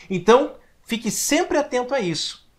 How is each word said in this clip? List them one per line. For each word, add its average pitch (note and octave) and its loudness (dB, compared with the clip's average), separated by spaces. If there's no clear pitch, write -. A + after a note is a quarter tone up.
Então, A3+ 4
fique A3 -6
sempre F4 0
atento B3 -2
a C4+ 0
isso. - -6